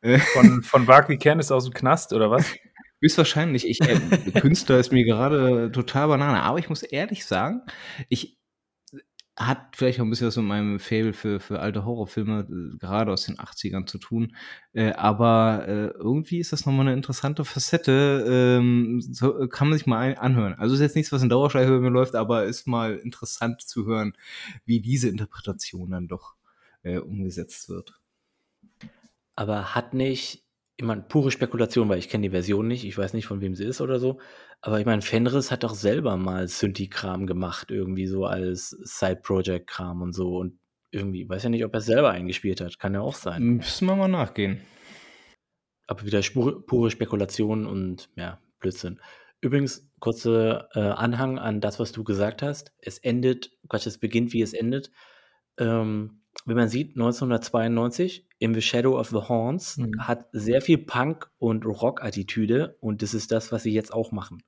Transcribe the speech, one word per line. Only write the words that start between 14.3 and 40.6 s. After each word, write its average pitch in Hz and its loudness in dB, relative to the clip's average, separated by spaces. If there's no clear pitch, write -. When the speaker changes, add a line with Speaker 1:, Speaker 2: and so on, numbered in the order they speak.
Speaker 1:
Äh, 110 0
aber, 110 4
äh, 104 -2
irgendwie 151 -2
ist 175 -4
das 151 -4
nochmal 135 4
eine 131 2
interessante 139 -4
Facette. 139 2
Ähm, 120 2
so, 123 0
äh, 123 -2
kann 143 0
man 156 2
sich 147 -2
mal 117 2
ein-, 131 0
anhören. 113 2
Also 117 2
ist 139 2
jetzt 147 2
nichts, 151 -2
was 131 2
in 123 6
Dauerschleife 131 4
bei 131 6
mir 127 2
läuft, 123 2
aber 110 2
ist 117 -4
mal 113 -2
interessant - -6
zu - -6
hören, 107 -2
wie 117 2
diese 123 0
Interpretation 95 -8
dann 87 -6
doch, - -14
äh, 90 -6
umgesetzt 90 -8
wird. 92 -14
Speaker 3:
Aber 104 -4
hat 120 -4
nicht, 131 -4
ich 123 -8
meine, 110 -4
pure 135 2
Spekulation, 117 0
weil 95 0
ich 87 -12
kenn 107 -2
die 101 -2
Version 98 0
nicht, 123 -4
ich 98 -10
weiß 95 -4
nicht, 113 -4
von 101 -8
wem 95 -4
sie 98 -6
ist 127 -6
oder 131 -2
so, 131 -2
aber 107 0
ich 107 0
meine, 110 2
Fenris 120 0
hat 123 -4
doch 113 -4
selber 120 0
mal 92 -4
Synthi-Kram 95 -4
gemacht, 90 -6
irgendwie 95 -4
so 95 -2
als 92 -4
Side-Project-Kram 90 -4
und 87 -6
so 90 -4
und 92 -8